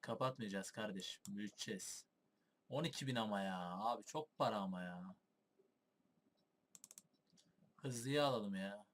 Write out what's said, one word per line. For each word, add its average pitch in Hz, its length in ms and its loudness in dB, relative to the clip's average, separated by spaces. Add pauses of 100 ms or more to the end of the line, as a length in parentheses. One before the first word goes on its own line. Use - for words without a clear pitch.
Kapatmayacağız 110 680 -2
kardeşim. 104 560 -4
Büyüteceğiz. 101 760 -6 (640)
On 139 140 2
iki 147 240 -2
bin 127 80 2
ama 107 260 4
ya. 92 180 0
Abi 101 440 0
çok - 340 -6
para 113 200 4
ama 92 260 0
ya. 90 320 -8 (2500)
Hızlıya 135 500 4
alalım 107 300 4
ya. 98 380 -4